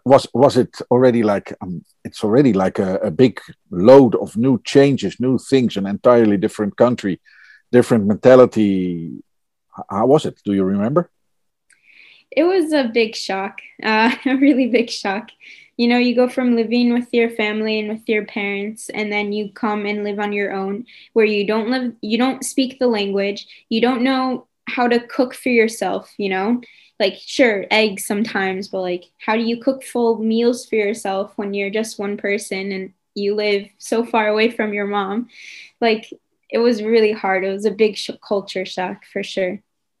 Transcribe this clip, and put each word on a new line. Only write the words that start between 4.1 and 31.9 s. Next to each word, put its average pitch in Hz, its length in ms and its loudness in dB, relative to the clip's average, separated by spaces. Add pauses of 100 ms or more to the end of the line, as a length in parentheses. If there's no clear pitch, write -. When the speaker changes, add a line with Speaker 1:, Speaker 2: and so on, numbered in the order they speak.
Speaker 1:
of 98 200 -6
new 123 280 2
changes, 139 560 2
new 127 180 0
things, 127 380 0
an 98 100 -4
entirely 107 500 4
different 104 400 -4
country, 117 440 0 (520)
different 120 340 4
mentality. 98 1160 4 (560)
H-, - 120 -14
how 104 160 0
was 147 200 4
it? - 180 -8
Do 101 80 -2
you 98 120 2
remember? 107 460 0 (1200)
Speaker 2:
It 302 140 2
was 349 280 2
a 285 200 2
big 226 220 0
shock, 190 460 -8 (220)
uh, 220 380 2
<laughs> - 60 -8
a 262 100 0
really 262 320 4
big 233 220 0
shock. 208 400 -6 (460)
You 240 120 2
know, 240 100 2
you 247 160 2
go 247 140 2
from 247 260 0
living 240 380 2
with 240 200 -2
your 226 180 2
family 214 500 -4
and 214 80 -6
with 220 200 -8
your 214 180 -2
parents, 202 640 -8
and 208 200 -6
then 208 220 -4
you 208 200 -6
come 208 340 -4
and 208 180 -4
live 208 160 -6
on 208 120 -4
your 202 200 -4
own, 196 320 -6 (300)
where 226 100 4
you 208 220 0
don't 220 240 -2
live, 247 220 -4 (100)
you 214 160 -2
don't 254 260 0
speak 262 340 -4
the 254 80 0
language, 202 600 -2 (220)
you 226 120 0
don't 240 220 2
know 262 440 -2 (220)
how 247 180 0
to 233 200 2
cook 254 280 -4
for - 140 -6
yourself, 220 720 0
you 202 100 -4
know? 202 320 -2 (400)
Like, 202 160 0
sure, 220 540 0
eggs 214 360 0
sometimes, 202 640 -4
but, 190 140 -6
like, 180 220 -6 (140)
how 220 160 -2
do 233 80 -2
you 233 180 -2
cook 269 220 -2
full 233 360 -2
meals 233 480 0
for 220 100 -4
yourself 202 600 -4
when 202 160 -6
you're 196 180 -4
just 220 280 -6